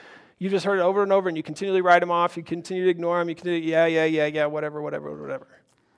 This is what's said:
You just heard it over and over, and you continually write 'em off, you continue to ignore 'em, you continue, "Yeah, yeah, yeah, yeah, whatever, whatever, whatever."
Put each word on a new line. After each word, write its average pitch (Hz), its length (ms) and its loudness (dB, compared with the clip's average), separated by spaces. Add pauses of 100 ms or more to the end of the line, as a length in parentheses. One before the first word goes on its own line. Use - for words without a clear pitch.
(380)
You 190 120 -6
just 185 160 0
heard 196 140 2
it - 20 2
over 190 220 2
and 196 80 0
over, 190 160 2
and 165 80 -4
you 156 80 -6
continually 190 380 -2
write 175 200 6
'em 175 80 -2
off, 170 260 0
you 165 60 -8
continue 175 400 -6
to 185 80 4
ignore 170 300 -2
'em, 170 80 -2
you 156 80 -8
continue, 175 240 -4
"Yeah, 165 260 2
yeah, 160 200 2
yeah, 156 200 2
yeah, 151 200 0
whatever, 151 360 -6
whatever, 147 320 -8
whatever." 139 320 -12 (520)